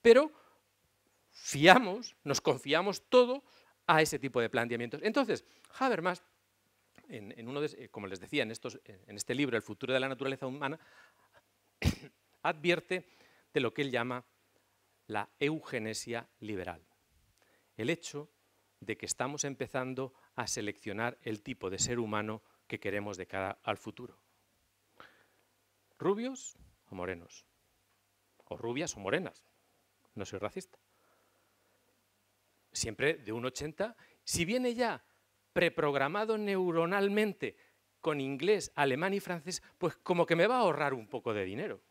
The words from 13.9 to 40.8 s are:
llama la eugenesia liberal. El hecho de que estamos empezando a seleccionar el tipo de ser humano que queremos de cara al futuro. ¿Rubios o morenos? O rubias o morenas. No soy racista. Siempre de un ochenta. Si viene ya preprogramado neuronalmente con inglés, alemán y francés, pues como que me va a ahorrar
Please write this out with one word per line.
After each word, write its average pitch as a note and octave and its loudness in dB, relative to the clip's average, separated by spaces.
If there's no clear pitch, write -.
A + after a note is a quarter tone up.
llama B2 -2
la G#2+ -4
eugenesia A#2 -4
liberal. F2+ -8
El A#2+ -4
hecho D#3 -8
de G#2+ -6
que - -12
estamos C#3 -4
empezando C3 -6
a A#2 -4
seleccionar G#2+ -6
el A2 -8
tipo A#2 -10
de F#2 -6
ser A#2+ -2
humano G#2+ -4
que - -10
queremos G2+ -6
de F#2 -10
cara F#2+ -6
al G#2 -4
futuro. A2 -16
¿Rubios A3+ -4
o G2 -14
morenos? F2+ -10
O D2+ -10
rubias A#2+ -6
o G#2+ -16
morenas. B2 -4
No G2 -8
soy G2 -10
racista. G#2+ -10
Siempre B2+ -2
de A#2 -12
un A#2 -4
ochenta. D#3 -6
Si E3 -2
viene A#3+ 0
ya A3+ -2
preprogramado E3 2
neuronalmente G3 2
con D3 0
inglés, C#3 0
alemán D3 2
y G3+ -2
francés, E3+ -8
pues - -2
como F3 2
que E3 4
me F3 6
va B3+ 2
a - 4
ahorrar D3 2